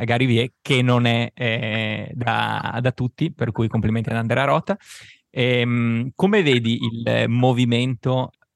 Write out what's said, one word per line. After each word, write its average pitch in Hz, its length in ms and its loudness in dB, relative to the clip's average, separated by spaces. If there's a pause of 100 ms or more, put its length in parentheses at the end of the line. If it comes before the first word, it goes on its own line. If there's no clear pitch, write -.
Garivier, 120 460 2 (120)
che 131 200 2
non 123 240 4
è, 117 280 0
eh, 110 800 -4
da, 113 680 -4
da 127 100 0
tutti, 127 400 -4
per 113 220 -4
cui 113 160 0
complimenti 110 400 -2
ad 113 80 -4
Andrea 120 280 0
Rota. 156 300 0 (540)
Ehm, 120 840 0
come 202 260 2
vedi 120 400 2
il 117 480 -2
movimento, 123 1000 0 (240)